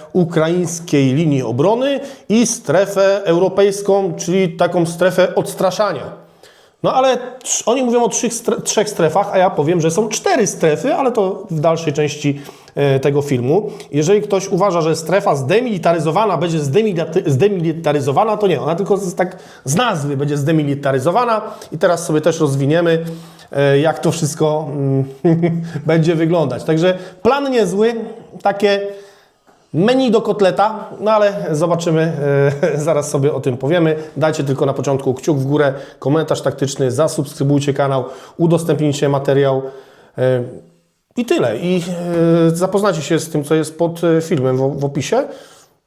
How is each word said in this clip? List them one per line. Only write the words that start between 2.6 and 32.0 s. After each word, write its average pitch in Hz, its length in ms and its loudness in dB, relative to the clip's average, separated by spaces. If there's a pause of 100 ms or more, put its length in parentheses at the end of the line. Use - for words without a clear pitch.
europejską, 190 920 2
czyli 180 320 0
taką 170 360 0
strefę 180 500 0
odstraszania. 190 920 -4 (540)
No 208 100 0
ale 262 240 2 (260)
trz-, - 220 -4
oni 254 180 0
mówią 240 200 2
o 220 60 2
trzech - 240 -4
stre-, 220 280 -4
trzech - 280 -2
strefach, 175 440 0
a 196 40 2
ja 185 120 4
powiem, 170 320 0
że 160 100 2
są 220 180 0
cztery 294 380 0
strefy, 165 480 0
ale 269 160 0
to 196 400 -2
w 160 80 -4
dalszej 160 340 0
części, 143 480 -2 (340)
e, 139 240 2
tego 143 220 2
filmu. 143 480 0 (220)
Jeżeli 156 300 2
ktoś 196 260 -2
uważa, 180 340 0
że 160 140 0
strefa 185 400 0
zdemilitaryzowana 175 1000 0
będzie 165 220 0
zdemilita-, 170 680 0
zdemilitaryzowana, 160 1120 0
to 208 100 0
nie, 143 140 0
ona 151 140 -2
tylko 190 220 0
z-, 180 180 -6
tak 185 220 -4 (280)
z 139 100 -2
nazwy 156 420 0
będzie 143 200 -2
zdemilitaryzowana 147 1040 0 (300)
i 185 60 -10
teraz 170 280 2
sobie 151 160 0
też 165 180 2
rozwiniemy, 160 640 2 (460)
e, 139 280 4
jak 156 200 2
to 165 120 0
wszystko, 156 580 -2
mm, 139 360 0 (180)
<laughs> 165 640 0
będzie 165 300 2
wyglądać. 156 480 0
Także 175 340 2 (240)
plan 277 300 2
niezły, 220 440 2 (460)
takie 202 400 2 (920)
menu 247 380 2
do 220 100 4
kotleta, 202 680 0 (100)
no 208 120 0
ale 208 220 4 (180)
zobaczymy, 165 640 0 (500)